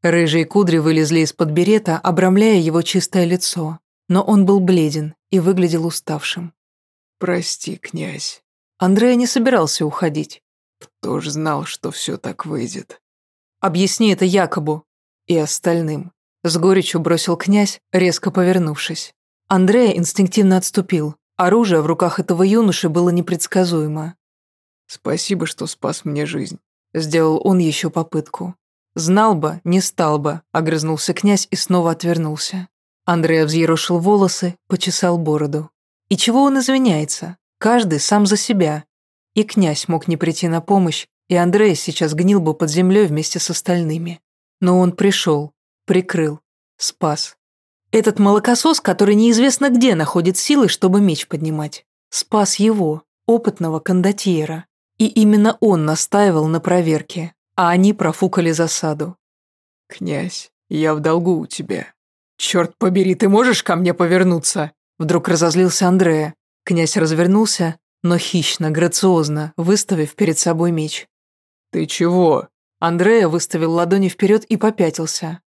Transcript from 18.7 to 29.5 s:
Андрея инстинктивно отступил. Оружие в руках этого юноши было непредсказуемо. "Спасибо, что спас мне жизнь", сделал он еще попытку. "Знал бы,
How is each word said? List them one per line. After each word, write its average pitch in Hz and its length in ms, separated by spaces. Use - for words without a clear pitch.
Андрея 202 440
инстинктивно 190 640
отступил. 175 580
Оружие 190 440
в 151 60
руках 170 340
этого 175 240
юноши 202 440
было 175 220
непредсказуемо. 170 1040
"Спасибо, 170 600
что - 200
спас - 380
мне 147 200
жизнь", 156 360
сделал 160 480
он 185 160
еще 160 320
попытку. 165 640
"Знал 190 400
бы, 156 300